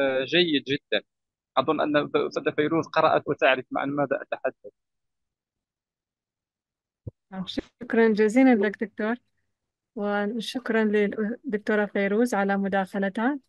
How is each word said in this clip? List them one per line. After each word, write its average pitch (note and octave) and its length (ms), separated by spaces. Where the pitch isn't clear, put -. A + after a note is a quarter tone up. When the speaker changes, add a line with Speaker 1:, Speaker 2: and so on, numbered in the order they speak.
Speaker 1:
آه، C3+ 240
جيد D3+ 400
جدًا. B2+ 380
أظن D3+ 220
أن D3 160
الأستاذة D3 600
فيروز D3+ 300
قرأت D#3 420
وتعرف C3+ 360
عن C3 140
ماذا C#3+ 320
أتحدث. - 500
Speaker 2:
نعم، F#3 140
شكرًا - 600
جزيلًا A3 460
لك G#3 300
دكتور، G#3+ 300
وشكرًا G#3 880
للدكتورة G#3 1000
فيروز G3+ 480
على G3 220
مداخلتها. G3 840